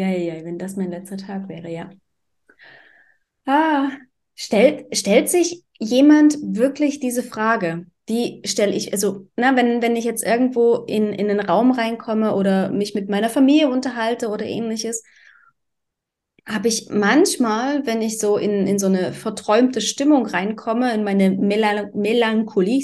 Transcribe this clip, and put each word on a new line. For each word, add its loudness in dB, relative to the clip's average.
ei, -2
ei, -10
wenn -10
das -10
mein -4
letzter -12
Tag -12
wäre, -14
ja. -10
Ah, 2
stellt, 2
stellt 2
sich 0
jemand 6
wirklich -2
diese -4
Frage? -2
Die -4
stelle 0
ich, -6
also, -2
na, 2
wenn, 2
wenn 2
ich -2
jetzt -4
irgendwo 2
in, 0
in -2
den 0
Raum 2
reinkomme -2
oder 0
mich -4
mit -6
meiner 0
Familie 4
unterhalte -4
oder -6
ähnliches, -6
habe -2
ich -4
manchmal, 2
wenn -2
ich -4
so 2
in, 0
in 0
so 0
eine 0
verträumte 0
Stimmung 2
reinkomme, -2
in -2
meine 2
Melan-, 0
Melancholie, 0